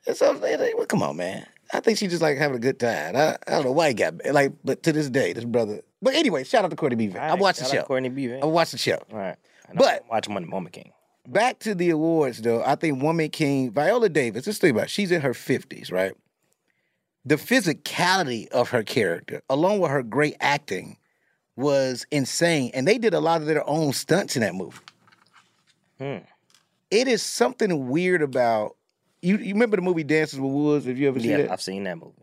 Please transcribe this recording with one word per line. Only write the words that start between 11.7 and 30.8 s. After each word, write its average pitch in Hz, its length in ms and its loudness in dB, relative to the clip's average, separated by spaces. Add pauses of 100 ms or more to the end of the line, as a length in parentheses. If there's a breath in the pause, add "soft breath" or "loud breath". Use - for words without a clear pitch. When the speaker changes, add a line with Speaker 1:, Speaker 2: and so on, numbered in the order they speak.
Speaker 1:
the 175 160 2
awards, 151 500 0
though. 113 240 2
I 135 80 4
think 147 300 -2
Woman 160 260 0
King, 139 420 0
Viola 190 380 2
Davis, 127 360 -2
just 208 140 -6
think 170 160 4
about 101 100 2
it. - 40 -14
She's 202 220 -2
in 170 100 2
her 131 140 -2
fifties, - 560 -6
right? 92 220 -2 (1080)
The 143 120 4
physicality 170 1120 0
of 123 220 0
her 120 120 2
character, 98 680 -2
along 185 300 2
with 156 100 0
her 139 100 0
great 131 380 -2
acting, 101 580 -4 (580)
was 131 540 0
insane. 143 640 0
And 131 140 0
they 233 100 4
did 220 160 2
a 156 60 2
lot 165 220 2
of 151 40 -6
their 151 240 0
own 147 240 0
stunts - 420 0
in 127 60 0
that 92 140 0
movie. 92 240 -10 (1200)
Speaker 2:
Hmm. 135 180 -8 (720)
Speaker 1:
It 247 180 2
is 226 140 2
something 196 680 0
weird 175 340 2
about, 120 520 0 (460)
you, 185 160 2
you 190 160 -6
remember 214 220 2
the 180 80 0
movie 175 200 0
Dances 147 360 0
with 135 120 -2
Wolves, 147 360 2